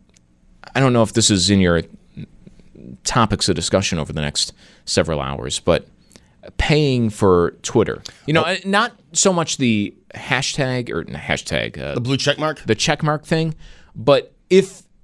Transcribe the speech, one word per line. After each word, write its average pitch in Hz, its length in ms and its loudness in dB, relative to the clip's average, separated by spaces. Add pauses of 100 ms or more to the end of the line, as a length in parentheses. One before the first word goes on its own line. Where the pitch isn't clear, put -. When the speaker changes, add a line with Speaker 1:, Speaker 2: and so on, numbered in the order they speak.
(720)
Speaker 1:
I 123 60 0
don't 131 140 4
know 120 100 4
if 104 80 0
this - 180 2
is 98 200 2
in 101 100 4
your 87 220 4 (1200)
topics 110 460 0
of 90 60 0
discussion 90 440 0
over 76 140 -6
the 80 80 -4
next - 320 -4 (320)
several 82 360 0
hours, 67 380 -8
but - 280 0 (680)
paying 135 520 2
for 90 420 2 (100)
Twitter. - 400 0 (240)
You 147 80 -2
know, 160 100 4
Speaker 2:
Oh. 170 100 -2
Speaker 1:
uh, 185 120 -4
not 208 280 0 (200)
so - 180 2
much 170 260 -2
the 110 380 0 (200)
hashtag 127 720 -4
or 80 120 -4
n-, - 140 -12
hashtag, 64 640 -4
uh, 69 140 -8
Speaker 2:
The 120 80 -2
blue 131 160 -2
check 143 220 -2
mark? 151 260 -6
Speaker 1:
the 151 100 0
check - 280 -2
mark 151 220 -2
thing, 160 280 -2 (420)
but 127 380 2 (160)
if 190 320 4 (220)